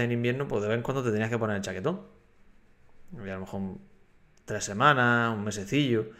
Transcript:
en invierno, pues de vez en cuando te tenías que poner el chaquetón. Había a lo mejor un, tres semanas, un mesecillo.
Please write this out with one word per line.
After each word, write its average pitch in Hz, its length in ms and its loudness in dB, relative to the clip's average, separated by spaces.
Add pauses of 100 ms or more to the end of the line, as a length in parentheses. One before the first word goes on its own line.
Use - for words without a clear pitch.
en 120 80 0
invierno, 123 360 0
pues 117 160 0
de 104 60 0
vez 113 80 2
en 120 60 -4
cuando 135 200 -2
te 120 80 0
tenías 107 180 2
que 120 80 0
poner 110 200 0
el 98 40 -4
chaquetón. 98 400 -4 (1200)
Había 98 140 -8
a - 20 -6
lo 95 60 -8
mejor 98 200 -6
un, 95 200 -6 (640)
tres 104 180 -4
semanas, 120 720 4
un 104 80 -4
mesecillo. 110 680 0 (100)